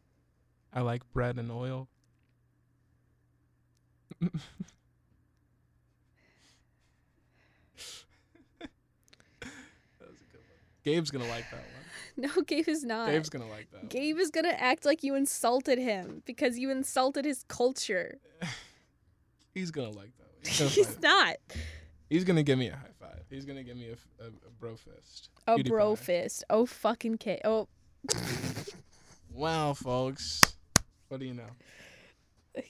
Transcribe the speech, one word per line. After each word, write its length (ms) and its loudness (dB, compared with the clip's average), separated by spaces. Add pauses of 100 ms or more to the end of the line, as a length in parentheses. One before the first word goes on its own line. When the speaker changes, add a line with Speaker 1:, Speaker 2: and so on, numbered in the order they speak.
(720)
Speaker 1:
I 100 -2
like 300 -2
bread 260 0
and 120 -6
oil. 380 -6 (2250)
<laughs> 80 2 (4000)
That 1500 -20
was 120 -20
a 40 -20
good 160 -20
one. 180 -20 (260)
Gabe's 260 2
gonna 180 -4
like 220 -6
that 80 -12
one. 100 -16
Speaker 2:
<laughs> 60 -20 (460)
No, 220 0
Gabe 260 0
is 160 0
not. 260 -2
Speaker 1:
Gabe's 180 2
gonna 200 -10
like 220 -14
that 120 -20
one. 60 -12
Speaker 2:
Gabe 300 -2
is 120 2
gonna 180 2 (100)
act 260 2
like 200 4
you 100 0
insulted 640 2
him 480 -2
because 320 0
you 100 -2
insulted 560 2
his 220 -2
culture. 720 0 (240)
Speaker 1:
<laughs> 1120 -14
He's 160 -4
gonna 200 -4
like 280 -14
that 80 -20
one. 180 -20
He's 140 0
gonna 120 4
Speaker 2:
<laughs> 40 0
He's 140 8
Speaker 1:
find, 140 -10
Speaker 2:
not. 340 6 (760)
Speaker 1:
he's 140 4
gonna 180 6
give 160 4
me 120 0
a 60 -10
high 220 -16
five. 320 -18
He's 140 -12
gonna 180 -10
give 140 -14
me 140 -12
a 20 -10
f-, 160 -18 (120)
a, 60 -18
a 320 -20
bro 160 -10
fist. 560 -20 (160)
Speaker 2:
A 80 8
Speaker 1:
Cutie 160 4
Speaker 2:
bro 240 6
Speaker 1:
pie. 80 -6
Speaker 2:
fist. 480 0
Oh, 160 8
fucking 520 0
K. 260 -2
Oh. 280 2
<laughs> 460 -4 (1120)
Speaker 1:
Well, 440 2
folks, 840 0 (520)
what 120 -6
do 60 -8
you 80 -8
know? 160 -12 (1200)